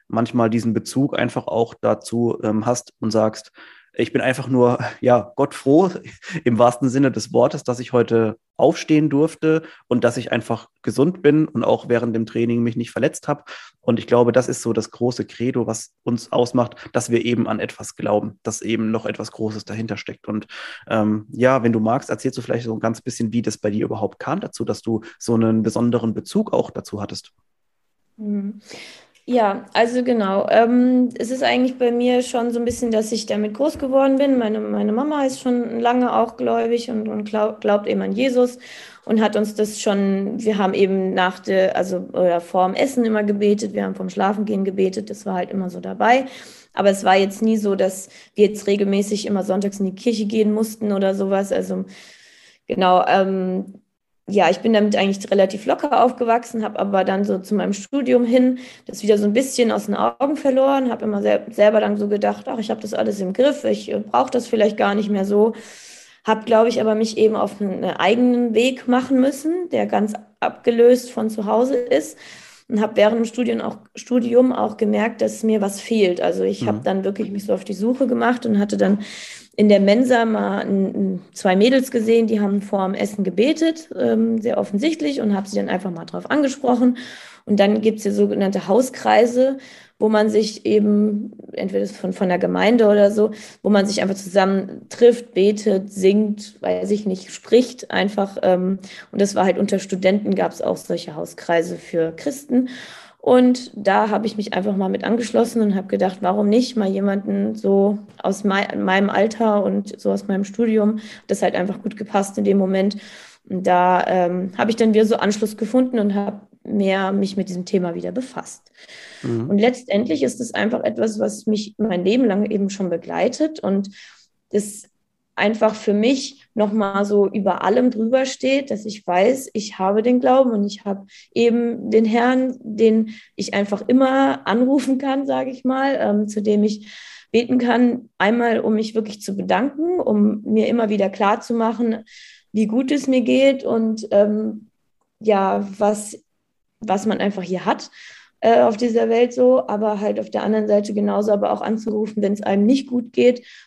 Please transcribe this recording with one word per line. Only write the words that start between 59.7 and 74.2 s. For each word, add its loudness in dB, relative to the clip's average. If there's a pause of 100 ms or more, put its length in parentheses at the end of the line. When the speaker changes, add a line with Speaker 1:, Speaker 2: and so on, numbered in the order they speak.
Speaker 2:
aus -4
den -2
Augen 0
verloren, 2
hab -6
immer -2
sel-, 0
selber 4
dann 0
so -2
gedacht, -2
„Ach, -6
ich -6
hab -6
das -10
alles -2
im -4
Griff, 2
ich, -2
äh, -2
brauch 0
das -2
vielleicht 0
gar 0
nicht -2
mehr 0
so.“ 2 (720)
Hab, -2
glaub 6
ich, -2
aber 2
mich -2
eben 4
auf -4
einen -4
eigenen 2
Weg 0
machen 2
müssen, -2
der 0
ganz 0 (280)
abgelöst 4
von -4
zu -6
Hause 2
ist. -2 (500)
Und 0
hab -2
während 4
dem 0
Studium -2
auch, -8 (160)
Studium 2